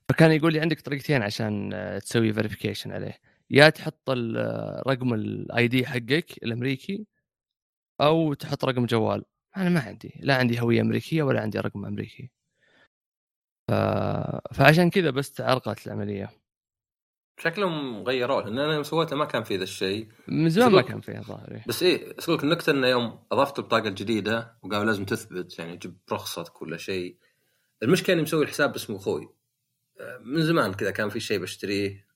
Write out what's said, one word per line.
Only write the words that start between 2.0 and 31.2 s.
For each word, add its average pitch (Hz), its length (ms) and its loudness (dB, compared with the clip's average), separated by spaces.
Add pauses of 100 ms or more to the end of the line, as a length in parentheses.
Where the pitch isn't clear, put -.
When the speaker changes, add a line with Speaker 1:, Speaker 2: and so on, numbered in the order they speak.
Speaker 1:
verification 104 600 -4
عليه، 98 260 -10 (320)
يا 143 180 10
تحط - 420 -4
ال-، 117 260 -2
آه، 110 500 -4
رقم 127 280 2
الاي 104 540 0
دي 123 180 2
حقك 123 560 -2
الأمريكي، 131 640 -4 (960)
أو 151 340 4
تحط - 300 -6
رقم 123 220 2
جوال". 107 380 0 (320)
أنا 190 120 0
ما 175 120 4
عندي، 104 400 -10
لا 135 160 2
عندي 120 240 2
هوية 117 200 4
أمريكية 113 420 0
ولا 127 180 0
عندي 107 180 -4
رقم 104 260 -6
أمريكي. 104 460 -10 (1400)
ف-، 104 840 -2
فعشان 160 360 6
كذا 170 200 2
بس 131 220 -4
تعرقلت 120 540 -2
العملية. 104 440 -6 (1120)
Speaker 2:
شكلهم 156 600 -2
غيروه، 123 420 0
لأن 110 140 -4
أنا 151 160 0
يوم 147 80 0
سويته 160 340 -2
ما 147 80 0
كان 131 200 -2
في 104 120 -2
ذا 90 60 -2
الشيء. 98 460 -4 (200)
Speaker 1:
من 151 200 2
زمان 214 200 6
Speaker 2:
بس 208 60 8
Speaker 1:
ما 185 60 8
Speaker 2:
أقول - 100 0
Speaker 1:
كان 107 100 -8
فيها 107 220 -12
ظاهري. 110 440 -14
Speaker 2:
بس 117 160 -4
إيه، - 340 0
بس - 80 -12
أقول 165 140 0
لك - 60 -4
النكتة 160 260 0
إنه 135 160 2
يوم 120 460 0
أضفت 127 260 2
البطاقة 110 300 0
الجديدة 107 720 -2
وقالوا 101 220 -2
لازم 104 200 0
تثبت، - 540 -6
يعني، 85 180 -10
جيب 85 220 -14 (140)
رخصتك - 500 -8
ولا 80 140 -10
شيء. 90 400 -8 (680)
المشكلة 185 320 2
إني 165 80 2
مسوي 151 220 0
الحساب 139 280 0
باسم - 220 -8
أخوي. 92 340 -4 (720)
آه، - 180 -14
من 147 240 -2
زمان 151 320 2
كذا 98 160 -2
كان 104 180 -2
في 113 120 -6